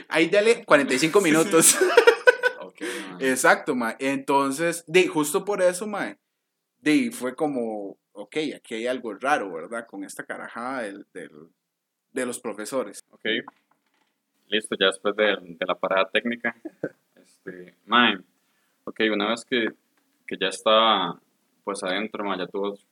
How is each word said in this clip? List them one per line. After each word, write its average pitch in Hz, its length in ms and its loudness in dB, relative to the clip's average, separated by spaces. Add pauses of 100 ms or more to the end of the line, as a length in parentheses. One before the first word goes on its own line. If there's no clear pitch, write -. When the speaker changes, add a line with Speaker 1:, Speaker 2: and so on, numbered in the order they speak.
Speaker 1:
"Ahí 165 200 2
dale 214 360 2
cuarenta 139 300 4
y 127 60 2
cinco 160 200 4
Speaker 2:
Sí, 185 60 4
sí, 160 60 4
sí. 156 60 6
Speaker 1:
minutos". 160 420 6
<laughs> 494 800 4
Speaker 2:
Ok, - 200 -16 (300)
mae. 131 200 -2
Speaker 1:
Exacto, 156 440 2
mae. 117 240 -4
Entonces, 139 880 -2
de, 175 220 4
justo 160 360 -2
por 196 180 -2
eso, 180 240 0
mae, 175 320 -8 (600)
de, 135 320 2
fue 123 240 -8
como, 113 600 -4 (160)
"Ok, 104 240 -14 (180)
aquí 104 200 -14
hay 113 120 -6
algo 117 280 -6
raro, 123 360 -2
¿verdad? 95 360 -10
Con 98 180 -14
esta - 200 -14
carajada 120 580 -10
del, 101 320 -12
del, 80 160 -14 (840)
de 127 140 -4
los 120 120 -6
profesores". 107 600 -8 (120)
Speaker 2:
Ok. - 120 -14 (1200)
Listo, 107 300 -4
ya 98 100 4
después 101 280 -2
de, 104 240 2
de 87 260 -10
la 90 100 -2
parada 95 340 0
técnica. 117 440 -4 (100)
<laughs> - 320 -12 (280)
Este, 90 520 -18 (100)
mae, 110 320 4 (680)
ok, - 160 -8 (120)
una 104 180 0
vez 117 140 -4
que, 117 240 -2 (580)
que 101 120 -10
ya 92 100 0
estaba, 107 680 2 (460)
pues, 98 180 -6
adentro, 101 420 -4
mae, 95 140 -4
ya 90 80 -4
tuvo 101 300 -6 (160)